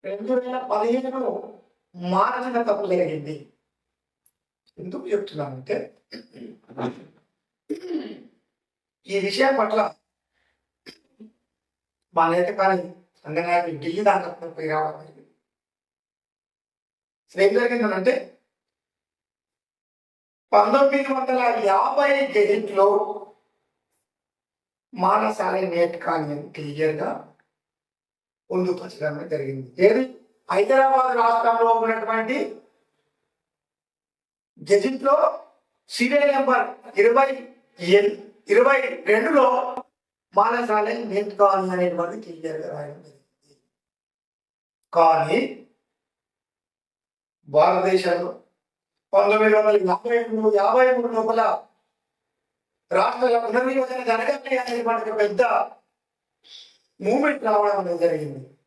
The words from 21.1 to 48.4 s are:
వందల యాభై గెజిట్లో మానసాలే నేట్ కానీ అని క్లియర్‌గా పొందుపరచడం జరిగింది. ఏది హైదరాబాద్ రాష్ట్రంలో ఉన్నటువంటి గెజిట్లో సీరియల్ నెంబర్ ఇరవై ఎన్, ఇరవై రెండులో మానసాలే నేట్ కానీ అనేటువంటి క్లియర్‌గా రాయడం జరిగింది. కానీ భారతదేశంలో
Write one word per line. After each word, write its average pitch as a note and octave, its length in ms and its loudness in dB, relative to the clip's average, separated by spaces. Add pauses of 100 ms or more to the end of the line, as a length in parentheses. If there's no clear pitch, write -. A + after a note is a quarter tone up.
వందల B3+ 260 -2 (280)
యాభై C#4 420 2 (240)
గెజిట్లో G3 520 2 (2000)
మానసాలే G3 680 0 (100)
నేట్ E3+ 320 0
కానీ D#3 300 -2
అని D3 120 -10 (100)
క్లియర్‌గా D3+ 540 -4 (1400)
పొందుపరచడం F3 680 -4 (180)
జరిగింది. C3+ 340 -6 (180)
ఏది A#3 180 6 (460)
హైదరాబాద్ C4 640 4 (100)
రాష్ట్రంలో A#3 500 2 (100)
ఉన్నటువంటి A3+ 560 -2 (2250)
గెజిట్లో C4 480 2 (720)
సీరియల్ C#4+ 460 2
నెంబర్ B3+ 300 2 (360)
ఇరవై B3+ 280 6 (680)
ఎన్, G3+ 140 4 (420)
ఇరవై B3+ 260 6 (320)
రెండులో C4+ 340 4 (920)
మానసాలే A3+ 560 0 (160)
నేట్ G3+ 300 -4
కానీ F#3+ 340 2
అనేటువంటి F3 480 -2
క్లియర్‌గా D#3+ 500 -10
రాయడం D3 320 -14
జరిగింది. - 500 -20 (1400)
కానీ D#3+ 480 4 (2000)
భారతదేశంలో F3+ 840 2 (840)